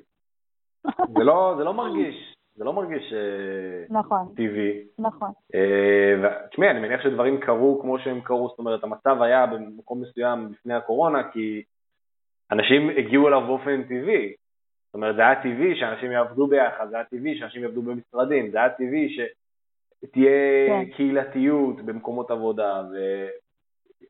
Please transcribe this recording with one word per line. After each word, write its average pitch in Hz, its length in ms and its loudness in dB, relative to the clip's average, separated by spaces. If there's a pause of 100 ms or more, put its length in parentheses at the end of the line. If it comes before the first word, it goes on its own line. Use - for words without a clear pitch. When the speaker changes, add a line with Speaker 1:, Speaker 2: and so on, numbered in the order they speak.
(840)
Speaker 1:
<laughs> - 320 -4
Speaker 2:
זה - 60 4
לא, 185 340 4
זה 143 60 -4
לא 175 100 -2
מרגיש, 165 600 -6 (200)
זה 107 80 -10
לא 135 100 -4
מרגיש, 170 400 -6
אה, 98 840 -6
Speaker 1:
נכון. 196 360 -2
Speaker 2:
טבעי. 104 440 -2 (200)
Speaker 1:
נכון. 220 300 -6 (260)
Speaker 2:
אה, 139 680 4
ו-, - 280 -2
תשמעי, - 200 2
אני 120 80 -2
מניח 113 240 -4
שדברים 131 360 0
קרו 131 420 2
כמו 127 180 -4
שהם 127 220 -6
קרו, 123 260 -2
זאת - 120 -12
אומרת, 113 240 -4
המצב 120 380 0
היה 123 240 6
במקום 113 560 -8
מסוים 120 500 -4
לפני 120 220 -8
הקורונה, 123 580 0
כי 107 320 -6 (880)
אנשים 131 460 4
הגיעו 135 300 4
אליו 139 140 6
באופן 131 420 -2
טבעי. 127 500 -2 (520)
זאת - 100 -20
אומרת, 107 200 -2
זה 110 60 2
היה 127 220 6
טבעי 135 360 0
שאנשים 120 320 -6
יעבדו 120 360 0
ביחד, 127 420 2
זה 110 60 -8
היה 117 100 -6
טבעי 143 340 -8
שאנשים 123 240 -12
יעבדו 117 180 -6
במשרדים, 123 680 -2
זה 107 60 -4
היה 123 120 4
טבעי 131 400 -2
שתהיה - 1200 -2 (360)
Speaker 1:
כן. 156 180 2 (100)
Speaker 2:
קהילתיות 135 840 0
במקומות 113 500 -8
עבודה, 107 500 -2 (1300)